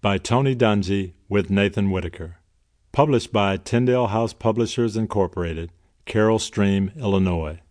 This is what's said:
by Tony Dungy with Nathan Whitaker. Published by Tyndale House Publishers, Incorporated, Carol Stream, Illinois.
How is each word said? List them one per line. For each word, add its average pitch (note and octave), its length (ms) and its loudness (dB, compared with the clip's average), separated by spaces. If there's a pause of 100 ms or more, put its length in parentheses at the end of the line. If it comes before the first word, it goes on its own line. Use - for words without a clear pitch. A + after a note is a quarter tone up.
by G2 180 0
Tony C3 380 0
Dungy G2 560 2 (160)
with G2+ 220 -2
Nathan G2+ 420 0
Whitaker. F2 480 -8 (500)
Published C#3 420 2
by G2 260 2
Tyndale B2 500 0
House A2 240 -2
Publishers, A2+ 640 -2
Incorporated, E2+ 760 -4 (340)
Carol A2 360 2
Stream, G2 560 0
Illinois. F#2 640 -2 (100)